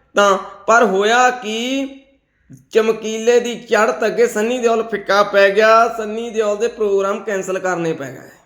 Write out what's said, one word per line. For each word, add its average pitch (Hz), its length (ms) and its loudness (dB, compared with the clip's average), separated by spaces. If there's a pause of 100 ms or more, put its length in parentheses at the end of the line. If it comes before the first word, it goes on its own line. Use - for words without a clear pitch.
(160)
ਤਾਂ 196 220 4 (300)
ਪਰ 233 160 4
ਹੋਇਆ 220 460 2
ਕੀ, 247 580 -6 (840)
ਚਮਕੀਲੇ 220 680 0
ਦੀ 240 160 -4
ਚੜ੍ਹਤ 220 500 0
ਅੱਗੇ 214 220 2
ਸੰਨੀ 233 320 -2
ਦਿਓਲ 226 240 0
ਫਿੱਕਾ 202 400 0
ਪੈ 196 320 4
ਗਿਆ। 226 420 4
ਸੰਨੀ 220 320 -8
ਦਿਓਲ 208 280 -2
ਦੇ 226 100 -2
ਪ੍ਰੋਗਰਾਮ 202 560 -2
ਕੈਂਸਲ 190 360 -6
ਕਰਨੇ 170 340 -4
ਪੈ 135 180 -10
ਗਏ - 180 -20 (160)